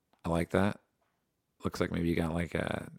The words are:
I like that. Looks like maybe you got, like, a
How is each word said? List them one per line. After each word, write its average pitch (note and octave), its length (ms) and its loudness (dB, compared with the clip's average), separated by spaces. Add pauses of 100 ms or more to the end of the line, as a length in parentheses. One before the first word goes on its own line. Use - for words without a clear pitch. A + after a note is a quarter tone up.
(260)
I - 40 -4
like E2+ 220 2
that. G2 280 2 (840)
Looks - 180 -2
like F2 100 2
maybe E2+ 180 0
you E2 60 2
got, E2 180 0
like, E2+ 220 -2
a - 320 -2 (120)